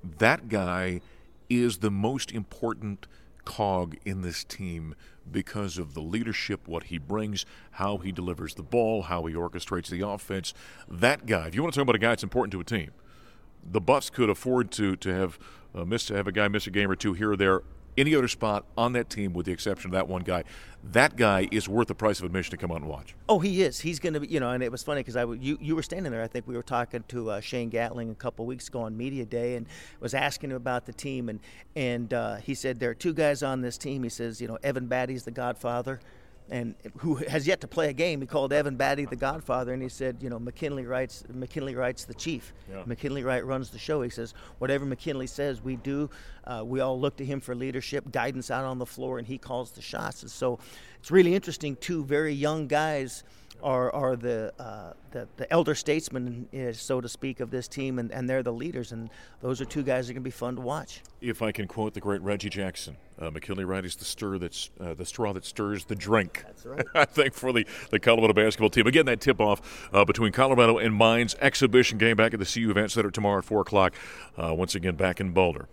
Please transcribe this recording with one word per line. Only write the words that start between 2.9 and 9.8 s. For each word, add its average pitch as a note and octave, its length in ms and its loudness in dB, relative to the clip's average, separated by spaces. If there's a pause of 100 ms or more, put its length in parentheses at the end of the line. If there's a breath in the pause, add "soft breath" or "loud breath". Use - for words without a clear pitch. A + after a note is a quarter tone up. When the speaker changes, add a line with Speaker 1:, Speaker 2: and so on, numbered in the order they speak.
Speaker 1:
cog F#2 600 -2
in F#2+ 180 -4
this F2 220 -6
team E2 500 -8 (340 soft breath)
because F#2+ 480 -4
of D#2 180 -6
the D#2 60 -6
leadership, G#2 680 -4
what E2 160 -4
he E2+ 140 -8
brings, G2+ 460 -4 (280 loud breath)
how G2+ 260 -2
he F#2 140 -6
delivers F2 420 -6
the - 80 -12
ball, A2 400 2
how E2+ 240 -2
he E2 80 -4
orchestrates F2 540 -4